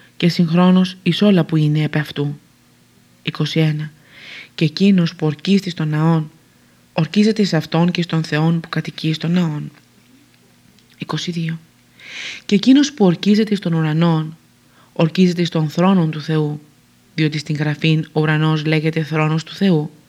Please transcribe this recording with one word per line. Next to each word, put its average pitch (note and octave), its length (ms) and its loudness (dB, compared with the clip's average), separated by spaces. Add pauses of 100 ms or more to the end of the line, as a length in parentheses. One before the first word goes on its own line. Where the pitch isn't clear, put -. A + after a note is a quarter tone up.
(160)
και F3 120 0
συγχρόνως F3+ 760 2
εις F3 200 -2
όλα F#3+ 220 4
που D#3+ 120 -2
είναι D3+ 260 2
επ' D3+ 140 -4
αυτού. C#3+ 420 -4 (840)
Είκοσι D#3 380 -4
ένα. D3+ 300 -2 (640)
Και - 100 -2
εκείνος F3+ 500 2
που - 120 -4
ορκίστη F#3+ 440 -2
στον D#3 180 -6
ναόν, D#3 420 0 (640)
ορκίζεται G#3 500 0
εις F3+ 120 0
αυτόν E3 360 0
και F3 120 -2
στον E3 200 -2
Θεόν D#3+ 380 0
που - 80 -14
κατοικεί - 440 -6
στον D#3+ 180 -4
ναόν. D3+ 400 -2 (1300)
Είκοσι - 320 -8
δύο. E3 280 -6 (880)
Και G#3 80 2
εκείνος C4+ 380 4
που G#3 120 2
ορκίζεται G#3 500 2
στον F#3 180 -4
ουρανόν, D#3+ 640 0 (560)
ορκίζεται F3 520 0
στον D#3+ 240 -2
θρόνον F3 420 2
του D3+ 100 -8
Θεού, D3+ 400 -2 (540)
διότι D#3 240 -2
στην D3+ 180 -6
γραφήν D#3 560 0
ο D#3+ 80 -2
ουρανός D#3 440 0
λέγεται D#3 380 0
θρόνος D#3 420 -2
του - 100 -18
Θεού, E3 360 0 (180)